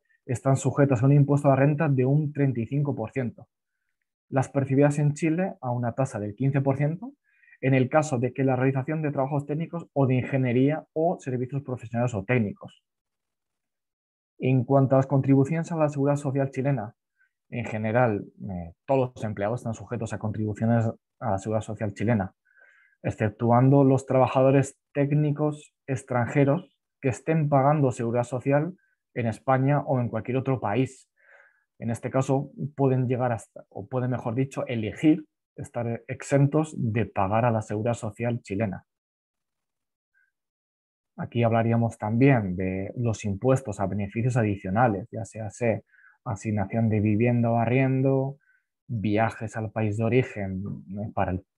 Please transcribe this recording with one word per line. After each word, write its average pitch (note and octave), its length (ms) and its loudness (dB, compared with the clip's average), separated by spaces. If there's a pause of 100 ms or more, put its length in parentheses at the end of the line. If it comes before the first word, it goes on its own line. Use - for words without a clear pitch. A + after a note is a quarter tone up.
(280)
están C3+ 280 0
sujetas C3+ 460 2
a C3+ 60 4
un C#3 60 6
impuesto C#3+ 340 4
a C#3 40 6
la C3+ 40 6
renta D3 340 2
de C3 160 2
un D3 260 0
treinta C3+ 280 -2
y A2+ 80 -4
cinco C#3 280 -2
por G#2+ 160 -8
ciento. A#2 360 -8 (840)
Las C3 200 0
percibidas C#3 500 2
en D3 160 2
Chile E3+ 460 -2
a B2+ 100 -4
una A#2+ 220 -2
tasa C3+ 260 -2
del G#2 160 -6
quince C3+ 260 0
por C#3 160 0
ciento F3 360 -4 (460)
en C3 140 2
el B2+ 160 2
caso D3 300 0
de B2 140 -2
que C3+ 100 -2
la C3 120 2
realización C3+ 460 -2
de D3 100 -2
trabajos C#3+ 360 -2
técnicos E3 460 -8
o C#3 120 2
de B2+ 100 2
ingeniería C3 800 0
o E3+ 260 -2
servicios B2+ 440 -6
profesionales A#2+ 500 -4
o F#2+ 100 -4
técnicos. A2 600 -4 (1600)
En B2+ 240 2
cuanto C3+ 320 4
a C3+ 40 6
las C3+ 60 2
contribuciones C#3 680 2
a E3+ 40 -6
la D3+ 140 2
Seguridad C#3+ 260 0
Social C#3 340 -2
chilena, B2+ 460 -4 (540)
en A#2+ 160 -6
general, A2 600 0 (240)
eh, F2 240 -10 (120)
todos C3 300 0
los - 80 -12
empleados G#2+ 360 -4
están A2 160 -6
sujetos A2 380 -8
a G2+ 40 -6
contribuciones A2 720 0 (300)
a A2+ 120 -4
la F#2+ 60 0
Seguridad A2 240 -4
Social G#2 320 -6
chilena, G#2 400 -2 (680)
exceptuando A#2+ 800 4
los C3+ 240 4
trabajadores C3 720 4 (140)
técnicos D3 840 -2 (100)
extranjeros C3+ 880 0 (260)
que C3 80 0
estén D#3+ 400 0
pagando C#3 420 4
Seguridad A#2 320 -2
Social C#3+ 520 -2 (380)
en A#2 140 -2
España C3+ 540 2
o C3 180 0
en A#2+ 100 -2
cualquier A2+ 280 -4
otro C3 220 -2
país. A#2+ 480 -2 (680)
En A#2 140 -6
este A#2+ 180 -8
caso, C3+ 400 0 (260)
pueden C3 320 2
llegar B2 240 0
hasta, - 380 -10
o - 180 -14
pueden, B2 220 -4
mejor A#2+ 240 -4
dicho, C3+ 320 -4
elegir B2 600 0 (300)
estar A#2 520 -8
exentos C#3+ 680 0
de A2 280 -2
pagar G#2 400 0
a A#2+ 60 2
la A2 100 0
Seguridad A2 320 -4
Social A#2 480 -6
chilena. G2 440 -6 (2250)
Aquí A#2 260 -2
hablaríamos A2+ 540 2
también A2+ 580 2
de F#2+ 400 -4
los A#2 300 -4
impuestos A2 540 -2
a G2+ 60 -2
beneficios G#2 520 -2
adicionales, G2+ 760 0
ya G#2+ 140 -8
sea A2 240 -12
se-, A2+ 340 -2 (400)
asignación A2 640 -2
de G#2+ 120 2
vivienda A#2 520 2
o A#2 60 0
arriendo, C3+ 800 0 (500)
viajes A2 720 -2
al G#2+ 140 -8
país G#2+ 260 -2
de A2+ 60 0
origen, G#2 600 0 (260)
eh, G2+ 240 -8
para F#2+ 180 -2
el F#2 140 -6 (120)